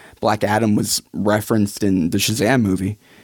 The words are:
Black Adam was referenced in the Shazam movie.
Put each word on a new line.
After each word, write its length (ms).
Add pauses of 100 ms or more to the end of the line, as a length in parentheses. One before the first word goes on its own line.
(220)
Black 240
Adam 320
was 240 (100)
referenced 720
in 280
the 80
Shazam 420
movie. 360 (260)